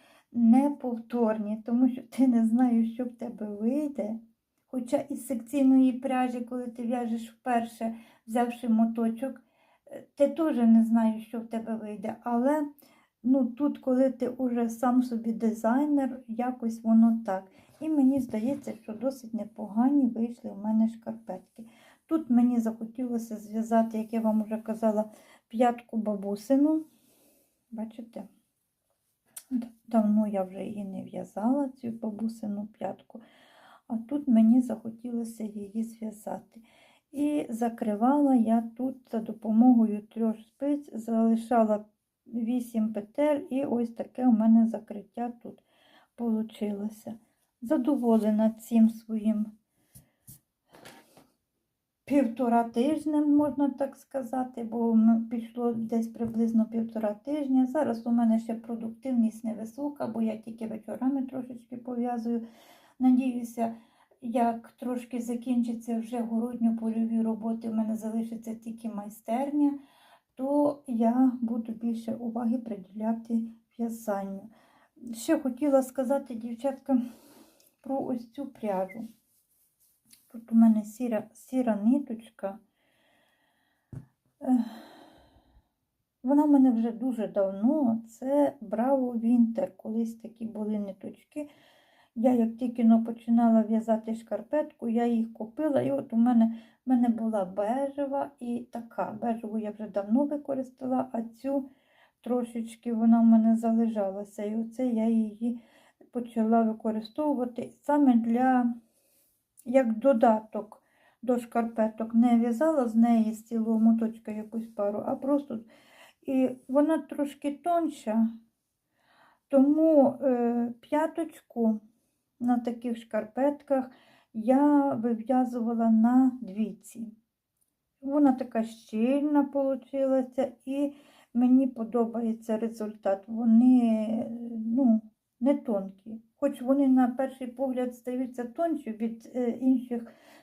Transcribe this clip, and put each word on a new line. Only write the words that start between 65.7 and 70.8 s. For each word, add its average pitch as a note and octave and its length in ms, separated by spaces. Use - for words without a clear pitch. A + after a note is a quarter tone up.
вже A#3 220
городньо-польові A3+ 1000
роботи, A3+ 460
в A3 60
мене A3 220
залишиться A3+ 580
тільки A3+ 340
майстерня, C4+ 920
то C#4+ 520